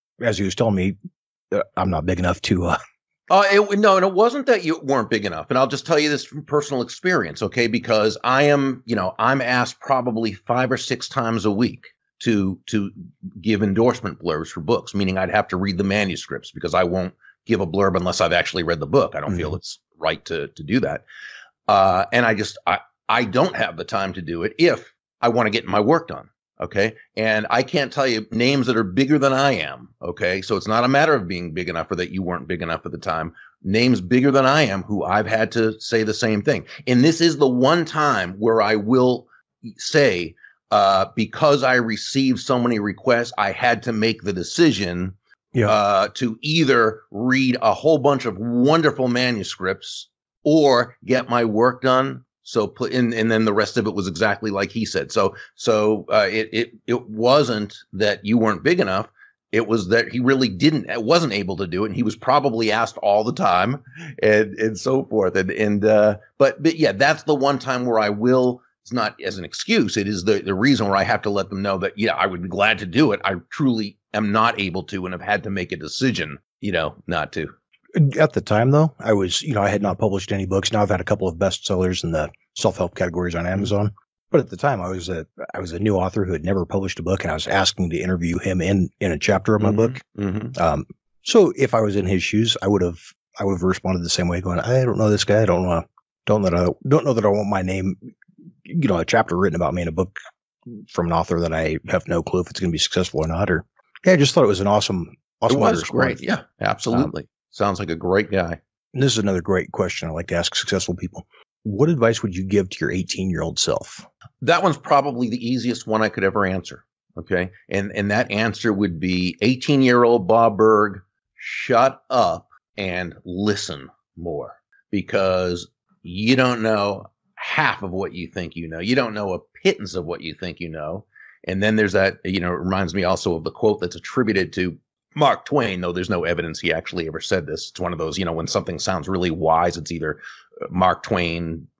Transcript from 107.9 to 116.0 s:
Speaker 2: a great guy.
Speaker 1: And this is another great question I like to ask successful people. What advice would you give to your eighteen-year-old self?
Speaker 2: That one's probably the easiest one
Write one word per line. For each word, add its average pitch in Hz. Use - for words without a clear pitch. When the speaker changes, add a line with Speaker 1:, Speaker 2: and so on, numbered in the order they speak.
Speaker 2:
a 82
great 92
guy. 85
Speaker 1:
And 131
this 135
is 110
another 98
great 90
question 87
I 80
like 82
to -
ask 85
successful 92
people. 92
What 110
advice 117
would 98
you 92
give 95
to -
your 69
eighteen-year-old 85
self? -
Speaker 2:
That 165
one's 165
probably 135
the 117
easiest 123
one 110